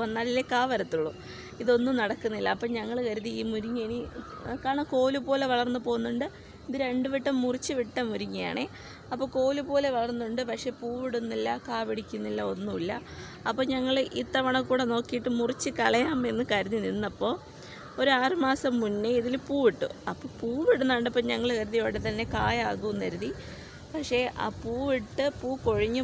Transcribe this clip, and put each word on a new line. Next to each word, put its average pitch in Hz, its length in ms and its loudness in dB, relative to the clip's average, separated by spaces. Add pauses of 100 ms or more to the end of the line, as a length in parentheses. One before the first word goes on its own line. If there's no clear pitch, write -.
വന്നാലല്ലേ 233 440 0 (100)
കാ 247 80 4 (100)
വരത്തുള്ളൂ. 165 400 0 (500)
ഇതൊന്നും 240 400 4
നടക്കുന്നില്ല. 208 540 0
അപ്പം 233 220 -2
ഞങ്ങൾ 220 180 -4 (120)
കരുതി 214 220 -2 (100)
ഈ 220 120 -2
മുരിങ്ങ 226 340 -2
ഇനി, 233 140 -4 (460)
ആ, 247 180 -4
കാണാൻ 277 220 0 (100)
കോല് 269 320 4
പോലെ 269 240 2
വളർന്നു 247 360 2
പോകുന്നുണ്ട്. 240 380 0 (420)
ഇത് 254 140 -4
രണ്ട് 254 300 0
വട്ടം 269 300 2
മുറിച്ച് 254 360 0
വിട്ട 226 180 -2 (140)
മുരിങ്ങയാണേ. 190 520 -4 (500)
അപ്പോൾ 254 220 -2
കോല് 269 360 2
പോലെ 285 260 4
വളർന്നുണ്ട്, 233 440 -2 (100)
പക്ഷേ 226 200 -4 (120)
പൂവിടുന്നില്ല, 233 680 -2 (180)
കാ 233 120 -2 (100)
പിടിക്കുന്നില്ല, 214 540 -4 (100)
ഒന്നുമില്ല. 190 400 -2 (560)
അപ്പോൾ 226 160 0 (100)
ഞങ്ങൾ 262 220 2 (260)
ഇത്തവണ 262 460 2
കൂടെ 254 240 4
നോക്കിയിട്ട് 240 480 0
മുറിച്ച് 247 400 0
കളയാമെന്ന് 240 720 4
കരുതി 202 340 2
നിന്നപ്പോൾ 202 480 0 (680)
ഒരു 269 100 6 (100)
ആറ് 269 240 4
മാസം 262 280 2 (120)
മുന്നേ 208 360 2
ഇതിൽ 247 160 0 (120)
പൂവിട്ടു. 269 420 4 (220)
അപ്പോൾ - 160 -10 (120)
പൂവിടുന്ന 262 560 4
കണ്ടപ്പോൾ 240 360 2
ഞങ്ങൾ 233 260 2
കരുതി 214 240 0
ഇവിടെ 214 260 0
തന്നെ 220 180 -2 (120)
കായാകുമെന്ന് 208 680 0
കരുതി. 185 220 -4 (640)
പക്ഷേ 262 280 0 (240)
ആ - 20 2 (160)
പൂവിട്ട് 254 640 0 (160)
പൂ 254 80 -4 (160)
കൊഴിഞ്ഞു 226 400 2